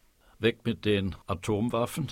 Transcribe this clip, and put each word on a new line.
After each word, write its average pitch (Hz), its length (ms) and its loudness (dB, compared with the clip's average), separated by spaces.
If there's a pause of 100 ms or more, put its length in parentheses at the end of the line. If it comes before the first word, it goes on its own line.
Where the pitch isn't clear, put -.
(400)
„Weg 113 240 2
mit 107 220 -2
den 98 280 2 (140)
Atomwaffen, 117 840 -2